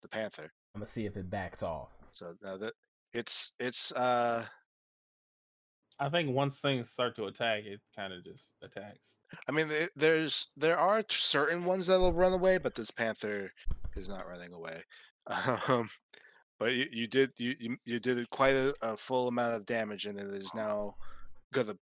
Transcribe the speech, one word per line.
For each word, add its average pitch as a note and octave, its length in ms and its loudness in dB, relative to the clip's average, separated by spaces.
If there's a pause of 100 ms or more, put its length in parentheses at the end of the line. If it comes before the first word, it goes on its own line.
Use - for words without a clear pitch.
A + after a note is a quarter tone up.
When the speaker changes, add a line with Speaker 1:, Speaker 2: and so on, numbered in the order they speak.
Speaker 1:
the - 80 -20
panther. G2+ 420 -6 (240)
Speaker 2:
I'ma G#2 100 -8
see A2 200 -6
if G2 100 -6
it F#2 140 -6
backs F#2+ 340 -6
off. D#2+ 260 -6 (220)
Speaker 1:
So E2+ 220 -14 (100)
now F#2+ 140 -8
that A2 160 -6 (400)
it's, - 460 -2
it's, - 340 2
uh, A#2+ 520 2 (1500)
Speaker 3:
I C#3 100 0
think D3+ 260 0
once C#3 220 0
things C3 320 0
start A#2+ 260 -2
to G#2+ 100 -4
attack, G#2+ 400 -2
it G2+ 140 -12 (160)
kinda F#2+ 260 -8
just - 400 -20
attacks. G2 460 -16 (400)
Speaker 1:
I - 40 -2
mean, D#3 200 2
it, D#3 240 0
there's, D#3+ 520 4 (100)
there D#3 200 4
are G3 260 4
t-, - 140 -2
certain D#3+ 480 2
ones F#3 220 2
that'll F#3 260 6
run F3+ 200 6
away, F#3 240 6
but C#3 180 -2
this A2 160 -4
panther G#2 600 -2 (440)
is F#2+ 140 -6
not F#2+ 180 -8
running F2+ 260 -12
away. - 300 -12 (440)
<laughs> A2 420 0
Um, A#2+ 200 4 (720)
but A#2 140 2
you, C3 180 0
you A#2 160 -4
did, C3 300 4
you, A#2+ 220 -2
you, A#2 260 -6
you A#2 140 -2
did A#2+ 320 0
quite C3+ 240 6
a, C3+ 260 2
a A2+ 160 -2
full B2+ 300 0
amount A#2+ 260 0
of G#2+ 140 -6
damage, G#2+ 400 -2
and G2+ 120 -8
it G2+ 100 -8
is G2 260 -6
now G#2 400 -4 (580)
got B2 140 2
a G#2 180 -6